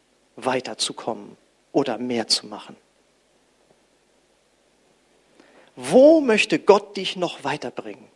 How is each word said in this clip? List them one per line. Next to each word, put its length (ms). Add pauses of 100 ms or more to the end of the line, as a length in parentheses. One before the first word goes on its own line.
(380)
weiterzukommen 1000 (380)
oder 240
mehr 300
zu 200
machen? 300 (3000)
Wo 460
möchte 360
Gott 380
dich 220
noch 260
weiterbringen? 640 (100)